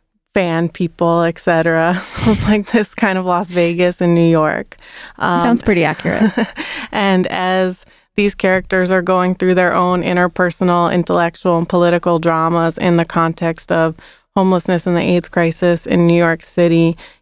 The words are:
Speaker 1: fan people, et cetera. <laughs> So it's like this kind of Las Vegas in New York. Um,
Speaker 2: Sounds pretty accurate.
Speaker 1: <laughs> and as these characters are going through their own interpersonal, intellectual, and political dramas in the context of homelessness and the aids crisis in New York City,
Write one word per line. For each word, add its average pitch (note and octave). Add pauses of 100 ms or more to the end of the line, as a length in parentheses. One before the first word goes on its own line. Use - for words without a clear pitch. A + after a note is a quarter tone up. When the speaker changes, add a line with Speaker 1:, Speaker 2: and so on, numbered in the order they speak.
(320)
Speaker 1:
fan E3+
people, E3+
et E3
cetera. E3
<laughs> -
So A3+
it's -
like G#3
this A#3+
kind F#3+
of F3+
Las F3
Vegas F3
in F3
New E3+
York. D#3 (420)
Um, F3
Speaker 2:
Sounds A#3
pretty F3
accurate. E3+ (360)
Speaker 1:
<laughs> -
and G3
as F#3 (320)
these G3+
characters F#3
are F#3
going F#3
through F#3
their F3+
own F3+
interpersonal, F3+
intellectual, F3
and E3+
political F3
dramas E3
in F3
the E3
context E3
of E3 (400)
homelessness F#3
and F3
the E3+
aids F3+
crisis E3+
in E3+
New E3+
York E3
City, E3 (260)